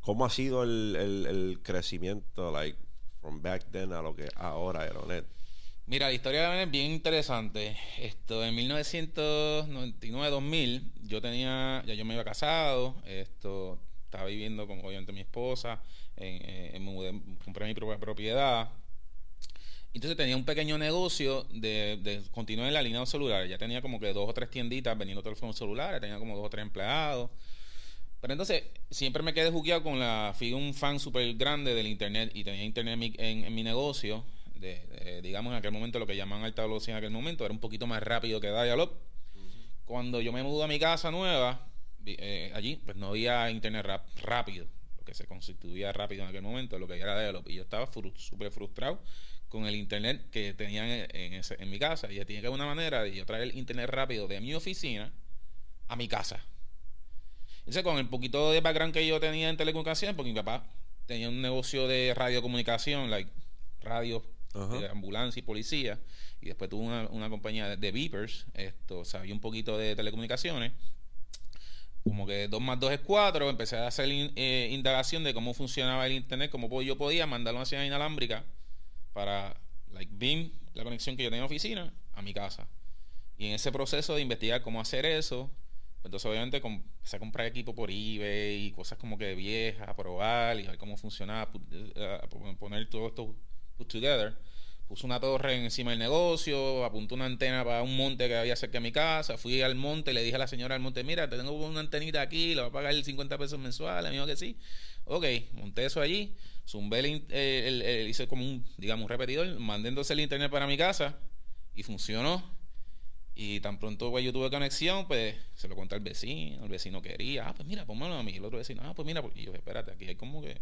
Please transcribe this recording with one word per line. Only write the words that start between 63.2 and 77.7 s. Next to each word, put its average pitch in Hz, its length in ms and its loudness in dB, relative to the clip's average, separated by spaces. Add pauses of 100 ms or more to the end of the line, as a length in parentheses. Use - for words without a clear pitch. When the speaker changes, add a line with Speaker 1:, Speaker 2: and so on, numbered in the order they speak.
Speaker 2:
radio, 117 420 0 (320)
Speaker 1:
Ajá. 104 260 0
Speaker 2:
de 101 100 -2
ambulancia 107 500 0
y - 40 -10
policía, 110 540 0 (440)
y 110 60 -4
después 95 220 -2
tuvo 104 140 -2
una, 117 240 -2
una 110 220 -2
compañía 107 400 0
de, 101 80 -2
de 101 160 2
beepers, 113 600 0
esto, 95 520 -2
sabía 95 280 0
un 104 60 2
poquito 110 380 0
de 107 180 2
telecomunicaciones, 113 800 2 (1300)
como 98 240 2
que 101 220 0
dos 107 100 0
más 127 220 0
dos 135 100 2
es 143 80 0
cuatro, 190 500 4
empecé 117 280 0
a 117 100 2
hacer 139 220 2
in-, 143 260 0
eh, 127 360 2
indagación 131 520 2
de 139 100 0
cómo 117 200 0
funcionaba 131 520 0
el 131 60 2
internet, 131 400 0
cómo 120 180 0
po-, 131 120 0
yo 135 160 0
podía 156 300 2
mandarlo 120 340 0
hacia 139 240 0